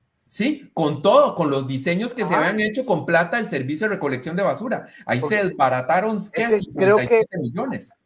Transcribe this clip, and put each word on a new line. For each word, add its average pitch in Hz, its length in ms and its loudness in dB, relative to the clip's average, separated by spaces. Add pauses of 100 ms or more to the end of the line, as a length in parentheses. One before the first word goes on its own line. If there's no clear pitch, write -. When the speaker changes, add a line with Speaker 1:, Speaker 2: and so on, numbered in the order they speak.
(260)
Speaker 1:
Sí, 294 480 -4
con 147 260 0
todo, 254 360 4
con 160 140 0
los 135 180 -2
diseños 175 440 -2
que 226 120 -4
se 170 100 0
Speaker 2:
Ajá. 156 140 2
Speaker 1:
habían 214 180 -2
hecho 247 180 -4
con 160 220 0
plata 170 300 2
del 226 120 -4
servicio 151 400 -4
de 202 60 -2
recolección 143 400 -4
de 196 80 -2
basura. 185 460 -4 (180)
Ahí 123 140 0
Speaker 2:
Porque 208 160 0
Speaker 1:
se 202 80 0
desbarataron, 160 720 2
Speaker 2:
es - 140 -6
Speaker 1:
¿qué? 226 180 -2
Speaker 2:
que 214 100 4 (160)
creo 196 220 4
que - 60 4
Speaker 1:
Cincuenta - 20 0
y - 40 -4 (100)
siete 196 200 -2
millones. 165 540 -6 (140)